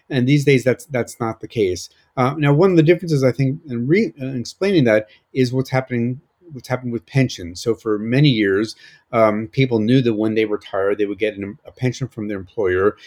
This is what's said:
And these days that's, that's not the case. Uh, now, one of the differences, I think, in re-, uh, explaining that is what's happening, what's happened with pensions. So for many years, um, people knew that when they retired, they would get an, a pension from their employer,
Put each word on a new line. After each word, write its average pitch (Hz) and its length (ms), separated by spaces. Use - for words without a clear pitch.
And 127 180
these 143 180
days 135 200
that's, 123 220
that's 123 340
not 113 200
the 107 60
case. 92 420
Uh, 135 200
now, 147 160
one 180 200
of 175 40
the 160 60
differences, 165 400
I 131 80
think, 135 380
in 120 180
re-, 185 340
uh, 131 80
explaining 139 560
that 107 240
is 127 200
what's 131 180
happening, 127 520
what's 127 180
happened 123 240
with 117 140
pensions. 95 540
So 113 140
for 107 240
many 127 320
years, 107 440
um, 110 360
people 123 320
knew 120 200
that 117 140
when 110 200
they 110 120
retired, 101 500
they 104 100
would 101 120
get 107 180
an, 98 300
a - 60
pension 123 360
from 104 200
their 101 100
employer, 92 580